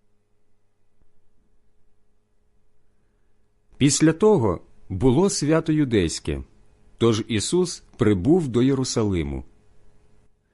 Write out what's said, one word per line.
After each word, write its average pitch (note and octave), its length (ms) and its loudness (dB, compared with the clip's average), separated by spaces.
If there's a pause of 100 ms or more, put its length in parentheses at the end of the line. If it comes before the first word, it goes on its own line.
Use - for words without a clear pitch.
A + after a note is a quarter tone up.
(3750)
Після D3+ 360 2
того D#3+ 480 0 (280)
було B2+ 400 0
свято D#3+ 440 -2
юдейське, F#2+ 680 -2 (540)
тож A2+ 300 2
Ісус E3+ 560 -2 (140)
прибув A#2 500 2
до A#2 140 0
Єрусалиму. G#2 800 -2 (1120)